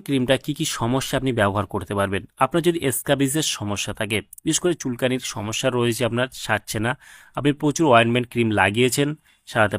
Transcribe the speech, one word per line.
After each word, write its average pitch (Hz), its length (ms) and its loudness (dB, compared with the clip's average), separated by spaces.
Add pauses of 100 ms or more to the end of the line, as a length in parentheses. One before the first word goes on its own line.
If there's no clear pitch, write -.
ক্রিমটা 131 380 2
কি 151 140 -4
কি 160 60 -4 (140)
সমস্যা 127 420 -2
আপনি 131 100 -2 (100)
ব্যবহার 101 340 2
করতে 92 240 -4
পারবেন? 98 240 0 (220)
আপনার 165 220 2
যদি 170 120 2 (180)
স্ক্যাবিজের 139 500 0 (100)
সমস্যা 104 420 -6
থাকে, 107 200 -2 (260)
বিশেষ 156 180 0
করে 175 200 0
চুলকানির 127 400 -2 (120)
সমস্যা 110 360 -4
রয়েছে, 120 380 0
আপনার 123 200 -2 (160)
সারছে 110 400 -2
না, 120 80 0 (460)
আপনি 135 120 2 (100)
প্রচুর 151 320 2
অয়েন্টমেন্ট 117 400 6
ক্রিম 117 160 2 (120)
লাগিয়েছেন, 123 480 2 (420)
সারাতে 104 280 2